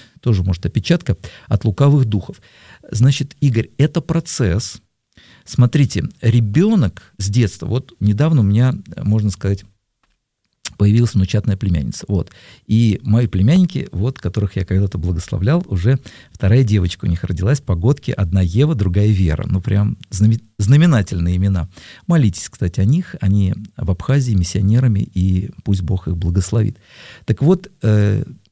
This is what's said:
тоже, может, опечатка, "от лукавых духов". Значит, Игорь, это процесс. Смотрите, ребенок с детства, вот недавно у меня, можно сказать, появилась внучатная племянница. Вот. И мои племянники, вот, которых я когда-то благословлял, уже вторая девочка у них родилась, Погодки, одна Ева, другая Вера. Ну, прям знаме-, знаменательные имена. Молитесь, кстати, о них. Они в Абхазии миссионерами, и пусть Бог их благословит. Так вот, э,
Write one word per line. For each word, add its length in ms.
тоже, 220
может, 220
опечатка, 520
"от 180
лукавых 400
духов". 360
Значит, 500
Игорь, 360
это 240
процесс. 800
Смотрите, 600
ребенок 1000
с 100
детства, 380
вот 320
недавно 420
у 20
меня, 300
можно 340
сказать, 320
появилась 360
внучатная 440
племянница. 500
Вот. 240
И 360
мои 240
племянники, 640
вот, 280
которых 360
я 100
когда-то 320
благословлял, 680
уже 320
вторая 320
девочка 420
у 40
них 140
родилась, 380
Погодки, 500
одна 300
Ева, 340
другая 340
Вера. 380
Ну, 140
прям 360
знаме-, 320
знаменательные 800
имена. 320
Молитесь, 420
кстати, 320
о 40
них. 360
Они 320
в 140
Абхазии 420
миссионерами, 680
и 500
пусть 200
Бог 240
их 100
благословит. 600
Так 180
вот, 260
э, 400